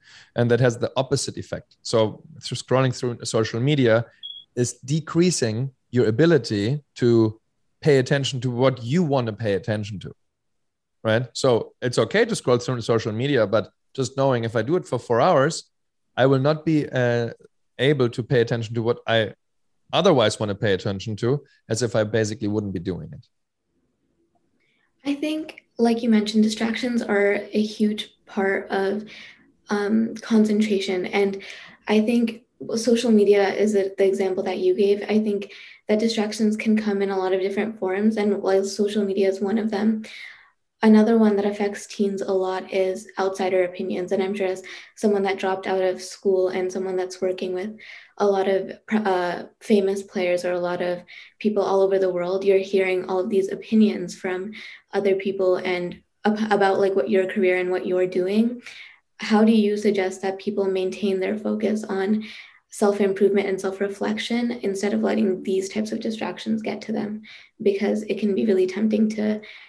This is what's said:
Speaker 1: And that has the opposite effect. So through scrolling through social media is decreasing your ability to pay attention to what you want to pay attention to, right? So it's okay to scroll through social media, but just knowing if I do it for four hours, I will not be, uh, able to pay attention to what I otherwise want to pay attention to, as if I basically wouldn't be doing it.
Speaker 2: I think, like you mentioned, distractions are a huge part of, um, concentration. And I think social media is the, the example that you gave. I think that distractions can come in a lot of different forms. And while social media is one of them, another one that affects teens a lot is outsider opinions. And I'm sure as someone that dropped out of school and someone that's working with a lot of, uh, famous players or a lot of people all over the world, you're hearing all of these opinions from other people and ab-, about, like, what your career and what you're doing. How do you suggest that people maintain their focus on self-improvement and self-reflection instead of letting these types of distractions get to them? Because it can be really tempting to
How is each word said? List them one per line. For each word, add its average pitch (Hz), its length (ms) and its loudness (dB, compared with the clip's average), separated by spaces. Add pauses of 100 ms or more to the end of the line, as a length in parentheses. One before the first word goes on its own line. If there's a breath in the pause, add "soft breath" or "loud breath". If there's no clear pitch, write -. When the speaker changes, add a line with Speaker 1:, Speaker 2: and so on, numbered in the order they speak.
(360 loud breath)
Speaker 1:
And 120 140 2
that 117 100 4
has 120 200 2
the 120 160 -4
opposite 131 420 -2
effect. - 460 -12
So 110 400 0 (180)
through - 160 -10
scrolling 127 380 2
through 123 300 -6
social 113 340 0
media 120 480 4 (480 loud breath)
is - 180 0
decreasing 139 960 0 (220)
your 123 160 2
ability 120 760 2 (120)
to 113 440 4 (400)
pay 143 200 4
attention 131 420 -2
to 127 80 -2
what 123 340 0
you 139 200 0
want 135 240 0
to 110 60 -4
pay 104 200 -2
attention 104 460 -4
to, - 120 -14 (920)
right? 113 300 0
So - 480 0
it's 123 180 -2
okay 185 260 2
to 220 100 -4
scroll 123 220 2
through 120 240 -4
social 113 320 0
media, 120 320 0
but 101 260 0 (220)
just 131 240 -6
knowing 135 260 2
if 117 120 -4
I 113 80 0
do 139 120 -2
it 180 100 -2
for 131 140 -4
four 113 220 0
hours, 156 480 2 (480)
I 120 80 4
will 135 140 4
not 147 260 0
be, 151 240 0
uh, 120 440 0 (440)
able 131 320 2
to 117 140 -6
pay 123 180 2
attention 113 340 -2
to 120 60 -4
what - 240 0
I 110 300 0 (580)
otherwise 139 480 4
want 107 80 -2
to 101 60 -4
pay 101 180 0
attention 98 420 -4
to, 113 300 -2 (240 soft breath)
as 113 120 -4
if 120 140 -2
I 110 80 4
basically 107 460 -2
wouldn't 104 240 -4
be 92 80 -4
doing 85 320 -8
it. - 120 -20 (1800)
Speaker 2:
I 285 100 0
think, 311 480 -6 (140)
like 233 260 2
you 240 60 0
mentioned, 214 340 4
distractions 226 580 -2
are 202 380 2 (140)
a 214 80 2
huge 214 520 -2 (120)
part 196 440 -2
of, 196 360 -2 (640 loud breath)
um, 208 460 0
concentration. 208 920 2
And 196 360 -2 (460 loud breath)
I 214 140 4
think 233 420 0 (320)
social 233 360 2
media 202 420 6
is 214 180 0
the, 190 260 0
the 196 80 4
example 190 380 0
that 185 140 -4
you 185 180 2
gave. 202 280 2
I 214 160 2
think 202 340 -2 (340 loud breath)
that 214 120 2
distractions 214 580 0
can 220 180 2
come 208 260 0
in 196 100 0
a 190 60 -4
lot 185 140 0
of 190 80 2
different 202 400 -4
forms. 208 380 0
And 208 240 0
while 190 240 2
social 202 400 -2
media 190 240 0
is 190 100 -2
one 208 180 0
of 220 140 -2
them, 220 320 0 (800 loud breath)
another 220 360 6
one 214 200 4
that 202 80 0
affects 202 420 -4
teens 196 340 -2
a 196 120 -4
lot 185 400 -2
is 190 340 -2 (100)
outsider 190 460 0
opinions. 180 480 -6
And 196 100 0
I'm 190 140 -2
sure 196 120 -2
as 185 160 -6 (320 loud breath)
someone 202 280 0
that 196 160 -2
dropped 190 260 -4
out 190 160 0
of 185 200 0
school 185 480 0
and 185 220 -4
someone 185 260 -4
that's 185 240 -6
working 185 320 -4
with 208 240 -8 (400 loud breath)
a 208 80 0
lot 196 220 2
of, 190 260 0 (180)
uh, 185 520 0 (180)
famous 202 420 2
players 180 400 -2
or 180 80 -2
a 180 80 -2
lot 175 220 -2
of 180 180 -4 (400 loud breath)
people 208 240 0
all 196 180 2
over 190 180 4
the 190 120 2
world, 175 320 -2
you're 196 140 4
hearing 190 480 0
all 185 140 -2
of 185 100 -2
these 190 220 0
opinions 202 640 2
from 185 360 -8 (420 loud breath)
other 196 220 2
people 190 420 0
and 175 440 -6 (240)
ab-, 214 260 0
about, 196 280 2
like, 196 160 2
what 196 140 -2
your 190 220 2
career 185 260 2
and 180 120 -2
what 180 160 -2
you're 185 220 0
doing. 208 540 0 (580 loud breath)
How 220 240 2
do 220 80 6
you 208 260 4
suggest 190 440 0
that 190 180 -4
people 196 260 -2
maintain 190 540 -2
their 196 180 -4
focus 214 460 -2
on 208 420 -2 (440 loud breath)
self-improvement 202 800 2
and 190 120 -2
self-reflection 214 920 -4 (100)
instead 202 320 -2
of 220 80 0
letting 208 400 0
these 190 280 -2
types 214 220 -4
of 226 80 -6
distractions 220 640 -4
get 214 200 -6
to - 100 -8
them? 214 320 -6 (380 loud breath)
Because 208 420 0
it - 160 -6
can 202 160 0
be 233 100 0
really 185 220 2
tempting 214 420 0
to 214 320 -2 (280 loud breath)